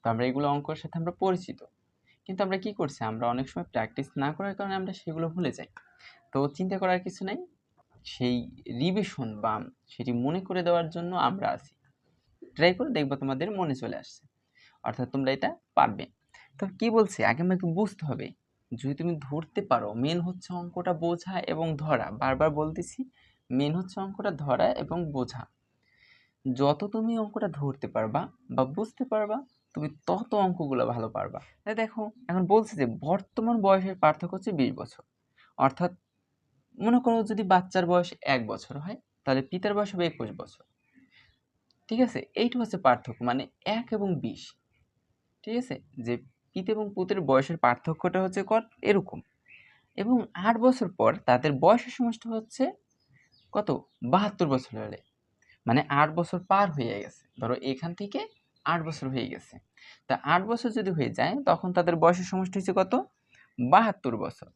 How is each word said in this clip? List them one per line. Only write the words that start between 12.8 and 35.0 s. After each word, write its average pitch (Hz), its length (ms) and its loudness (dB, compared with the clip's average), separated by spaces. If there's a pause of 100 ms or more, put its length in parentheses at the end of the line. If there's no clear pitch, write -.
দেখবা 139 260 0
তোমাদের 135 260 -2 (100)
মনে 160 240 -2
চলে 110 200 -6
আসছে, - 200 -20 (640)
অর্থাৎ 120 300 -4
তোমরা 135 220 0
এটা - 140 0 (280)
পারবে। 113 260 2 (540)
তো 202 60 -4 (140)
কি 220 80 0 (100)
বলছে, 220 220 4 (120)
আগে 139 160 0
আমাকে 185 200 2 (120)
বুঝতে 208 320 -2
হবে। - 160 -4 (460)
যদি 135 280 -4
তুমি 170 120 0 (160)
ধরতে 160 320 -6 (100)
পারো, 113 180 2 (140)
মেন 160 240 0
হচ্ছে 180 220 -8 (120)
অঙ্কটা 175 320 -4 (120)
বোঝা 175 300 -2 (180)
এবং 160 140 -2 (160)
ধরা। 143 240 0 (160)
বারবার 131 260 2 (120)
বলতেছি, 160 380 -6 (520)
মেন 139 280 2
হচ্ছে 185 260 -6
অঙ্কটা 196 280 -4 (120)
ধরা 143 240 4 (140)
এবং 156 160 -4 (160)
বোঝা। 123 280 -4 (1000)
যত 139 360 2 (140)
তুমি 226 180 -2 (100)
অঙ্কটা 214 260 -4 (120)
ধরতে 135 340 -4
পারবা 110 260 0 (340)
বা 131 80 2 (140)
বুঝতে 220 260 -6 (100)
পারবা, 214 240 0 (380)
তুমি 151 140 -6 (200)
তত 185 220 -2 (140)
অঙ্কগুলো 151 380 0 (120)
ভালো 110 220 -4
পারবা। 95 240 -6 (220)
তাই 214 200 -4
দেখো, 220 200 -4 (280)
এখন 185 120 2 (100)
বলছে 214 280 6
যে 131 60 4 (200)
বর্তমান 220 580 0
বয়সের 190 380 4
পার্থক্য - 340 4
হচ্ছে 202 140 -4 (100)
বিশ 123 100 4 (100)
বছর। - 220 -12 (640)